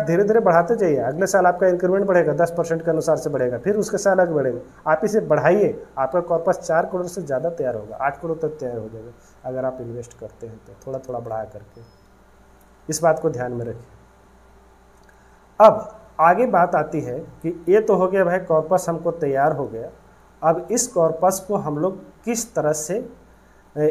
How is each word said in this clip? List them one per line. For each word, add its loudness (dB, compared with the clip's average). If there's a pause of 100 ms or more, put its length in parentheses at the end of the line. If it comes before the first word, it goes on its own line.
धीरे 2
धीरे 4
बढ़ाते 4
जाइए, 2
अगले -2
साल 4
आपका 4
increment 2
बढ़ेगा, 4
दस 2
परसेंट -2
के 0
अनुसार 0
से -6
बढ़ेगा, -2
फिर -2
उसके -2
साल 2
आगे 2
बढ़ेगा। -4
आप 2
इसे 0
बढ़ाइए, 2 (160)
आपका 0
corpus 0
चार 0
करोड़ -6
से -10
ज़्यादा -4
तैयार -4
होगा, -10
आठ -4
करोड़ -4
तक -6
तैयार -6
हो -10
जाएगा -16 (320)
अगर -6
आप -6
invest -14
करते -16
हैं -16
तो, -20 (140)
थोड़ा -8
थोड़ा -10
बढ़ा -8
करके। -18 (1080)
इस -4
बात 2
को -2
ध्यान -6
में -8
रखिए। -10 (1800)
अब 8 (340)
आगे 4
बात 2
आती -2
है -8 (240)
कि -8
ये 6
तो 2
हो 2
गया 2
भाई, 0
corpus 0
हमको -4
तैयार 0
हो -4
गया, -12 (520)
अब 0
इस 0
corpus 0
को -2
हम -4
लोग -4 (220)
किस -6
तरह 0
से, -6 (680)
ए, 0